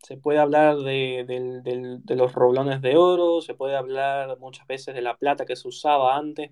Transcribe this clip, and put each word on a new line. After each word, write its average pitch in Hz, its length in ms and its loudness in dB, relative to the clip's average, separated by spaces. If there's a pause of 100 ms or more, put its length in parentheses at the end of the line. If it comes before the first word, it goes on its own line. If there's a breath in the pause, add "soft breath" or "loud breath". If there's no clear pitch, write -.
se 135 160 -18
puede 147 200 0
hablar 151 380 4
de, 135 500 -4
del, 127 360 -8
del, 123 420 -8
de 127 120 -2
los 127 180 2
roblones 135 480 2
de 131 140 4
oro, 175 440 4
se - 140 -10
puede 139 200 -6
hablar 135 640 -4
muchas 131 280 -20
veces 135 280 -10
de 127 60 -8
la 120 160 -4
plata 143 300 -2
que 123 100 -8
se - 100 -14
usaba 139 520 0
antes 151 340 -10